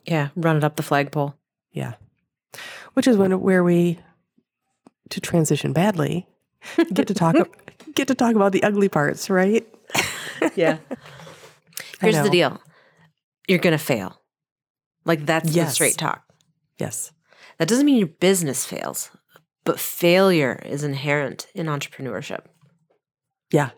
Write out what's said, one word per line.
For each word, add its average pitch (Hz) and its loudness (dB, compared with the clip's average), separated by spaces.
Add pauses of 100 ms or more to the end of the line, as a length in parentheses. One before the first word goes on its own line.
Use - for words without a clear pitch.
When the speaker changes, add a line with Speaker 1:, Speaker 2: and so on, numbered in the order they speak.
Speaker 1:
Yeah, 147 -2
run 165 2
it 147 2
up 151 -2
the 156 -4
flagpole. 143 -2 (380)
Speaker 2:
Yeah. 127 -8 (1000)
Which 269 2
is 233 6
when, 185 2
where 185 4
we, 175 2 (1120)
to - -10
transition 151 0
badly, 165 -2 (640)
get 254 0
to 196 -2
talk, 165 2 (340)
Speaker 1:
<laughs> - -20
Speaker 2:
get 277 0
to 262 0
talk 233 2
about 196 4
the 190 0
ugly 202 2
parts, - -2
right? 196 2 (920)
Speaker 1:
Yeah. 160 2
Speaker 2:
<laughs> - -18
I 247 -10 (1040)
Speaker 1:
Here's - 4
the 147 4
Speaker 2:
know. 208 2
Speaker 1:
deal. 170 2 (880)
You're 185 4
gonna 160 2
fail. 107 -4 (840)
Like, 160 0
that's 160 0
the 151 0
Speaker 2:
Yes. 151 0
Speaker 1:
straight - 0
talk. - -6 (560)
Speaker 2:
Yes. - -8 (460)
Speaker 1:
That 160 0
doesn't 262 2
mean 269 4
your 185 2
business 175 0
fails, - -10 (540)
but - -2
failure 175 2
is 147 -6
inherent 143 -4
in 170 -8
entrepreneurship. 143 -8 (1080)
Speaker 2:
Yeah. 147 2